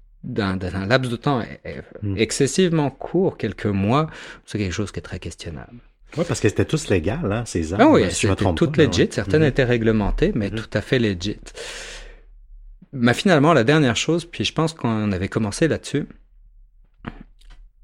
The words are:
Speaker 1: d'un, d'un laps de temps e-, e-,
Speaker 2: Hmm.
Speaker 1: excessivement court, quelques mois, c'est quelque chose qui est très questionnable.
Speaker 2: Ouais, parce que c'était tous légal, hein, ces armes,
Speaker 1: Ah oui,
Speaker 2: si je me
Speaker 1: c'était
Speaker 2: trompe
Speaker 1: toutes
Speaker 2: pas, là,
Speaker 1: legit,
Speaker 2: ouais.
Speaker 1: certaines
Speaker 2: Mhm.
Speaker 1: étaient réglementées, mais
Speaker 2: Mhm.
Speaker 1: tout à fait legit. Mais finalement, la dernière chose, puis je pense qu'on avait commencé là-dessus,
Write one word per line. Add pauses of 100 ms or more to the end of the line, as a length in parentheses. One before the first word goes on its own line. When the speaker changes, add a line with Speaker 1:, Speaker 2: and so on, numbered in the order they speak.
(220)
Speaker 1:
d'un,
d'un
laps
de
temps
e-, (220)
e-, (200)
Speaker 2:
Hmm.
Speaker 1:
excessivement
court,
quelques
mois, (360)
c'est
quelque
chose
qui
est
très
questionnable. (380)
Speaker 2:
Ouais,
parce
que
c'était
tous
légal,
hein,
ces
armes,
Speaker 1:
Ah
oui,
Speaker 2:
si
je
me
Speaker 1:
c'était
Speaker 2:
trompe
Speaker 1:
toutes
Speaker 2:
pas,
là,
Speaker 1:
legit,
Speaker 2:
ouais.
Speaker 1:
certaines
Speaker 2:
Mhm.
Speaker 1:
étaient
réglementées,
mais
Speaker 2:
Mhm.
Speaker 1:
tout
à
fait
legit. (1600)
Mais
finalement,
la
dernière
chose,
puis
je
pense
qu'on
avait
commencé
là-dessus, (1800)